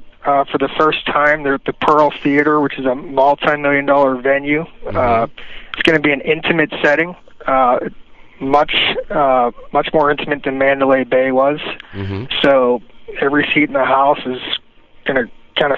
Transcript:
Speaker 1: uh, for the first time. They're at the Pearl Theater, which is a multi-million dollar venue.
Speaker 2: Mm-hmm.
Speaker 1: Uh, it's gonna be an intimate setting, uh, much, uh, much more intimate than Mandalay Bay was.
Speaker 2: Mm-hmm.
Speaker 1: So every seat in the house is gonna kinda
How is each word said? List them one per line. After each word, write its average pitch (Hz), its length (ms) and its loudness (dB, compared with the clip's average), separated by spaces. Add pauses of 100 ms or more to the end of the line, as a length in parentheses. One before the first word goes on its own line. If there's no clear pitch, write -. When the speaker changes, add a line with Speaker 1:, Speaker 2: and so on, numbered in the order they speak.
(260)
Speaker 1:
uh, 139 260 2
for 156 80 -2
the 135 180 -2
first 156 300 0
time. 147 360 2
They're 139 120 0
at 135 100 -6
the 131 80 -4
Pearl 151 380 4 (100)
Theater, 147 380 2
which 139 180 -2
is 135 80 -4
a 127 100 0
multi-million 143 880 0
dollar 139 360 2
venue. 139 440 0 (180)
Speaker 2:
Mm-hmm. - 140 -8
Speaker 1:
Uh, 117 300 0 (460)
it's - 100 -8
gonna 160 160 4
be 147 120 0
an 139 100 -2
intimate 160 500 0 (120)
setting, 160 320 2 (320)
uh, 131 320 2 (600)
much, 135 360 0 (340)
uh, 131 420 2 (220)
much 147 200 0
more 151 180 4
intimate 143 320 -4
than 135 160 -4
Mandalay 135 460 2
Bay 127 260 2
was. 135 280 2 (340)
Speaker 2:
Mm-hmm. 98 320 -6 (180)
Speaker 1:
So 127 380 4 (380)
every 143 340 0
seat 151 160 2
in 131 40 -12
the 135 120 0
house 135 400 2
is 127 140 -6 (640)
gonna 131 260 -2 (240)
kinda 147 220 0